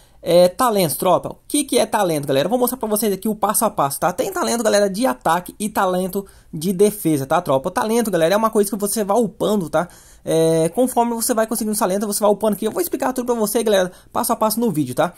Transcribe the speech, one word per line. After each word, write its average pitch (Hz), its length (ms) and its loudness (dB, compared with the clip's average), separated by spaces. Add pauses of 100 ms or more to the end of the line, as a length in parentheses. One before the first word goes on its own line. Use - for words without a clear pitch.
(220)
é, 180 260 6
talentos, 196 480 0
tropa. 175 360 0
O - 140 -18
que 285 180 -2
que 254 140 0
é 226 60 4
talento, 175 420 -2
galera? 139 200 2
Eu - 20 -4
vou 247 100 0
mostrar 247 200 -2
pra 220 100 -6
vocês 214 240 0
aqui 190 160 -4
o 208 60 0
passo 208 320 0
a 202 40 2
passo, 139 300 -2
tá? 170 140 0
Tem - 180 -4
talento, 233 320 -2
galera, 208 240 4
de 196 160 -4
ataque 180 560 -2
e 208 80 -4
talento 190 560 -2 (260)
de 170 220 -4
defesa, 175 540 2
tá, 160 160 2
tropa? 135 260 0
O - 20 -6
talento, 220 400 -2
galera, 165 220 2
é 208 60 4
uma 220 100 2
coisa 208 220 0
que 214 80 -6
você 202 260 -2
vai 196 140 2
upando, 190 500 0
tá? 165 200 0 (360)
É, 160 460 2
conforme 240 420 0
você 233 220 -2
vai 220 120 2
conseguindo 214 300 -4
talento, 208 300 0
você 202 140 -4
vai 208 100 4
upando 208 240 2
aqui. 208 100 -8
Eu 214 80 -2
vou 349 80 -4
explicar 269 320 -2
tudo 247 140 -4
pra 247 80 0
você, 220 280 0
galera, 190 300 2 (180)
passo 226 220 -2
a 214 40 -2
passo 220 220 0
no 233 120 2
vídeo, 143 240 -2
tá? 170 240 0